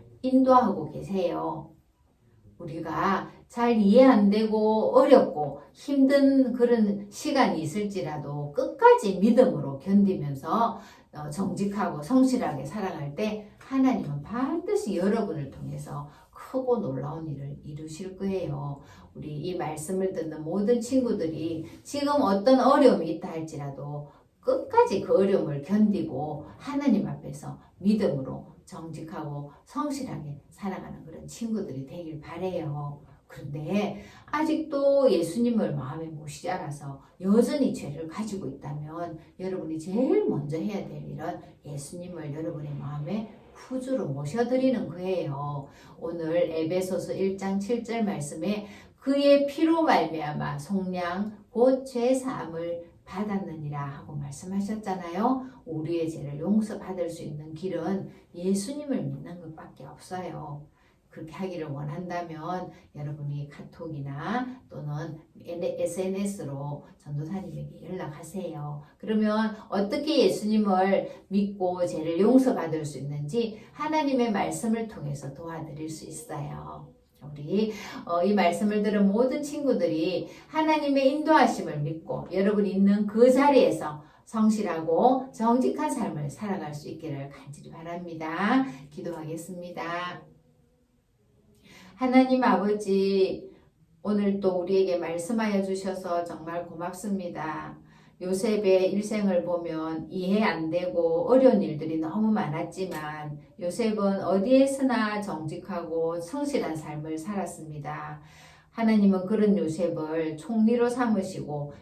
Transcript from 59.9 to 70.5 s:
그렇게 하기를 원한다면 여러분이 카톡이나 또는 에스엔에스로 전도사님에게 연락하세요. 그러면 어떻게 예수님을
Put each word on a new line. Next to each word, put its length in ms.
그렇게 220
하기를 360
원한다면 1040
여러분이 540
카톡이나 1200
또는 480
에스엔에스로 1400
전도사님에게 920
연락하세요. 920
그러면 580
어떻게 560
예수님을 1040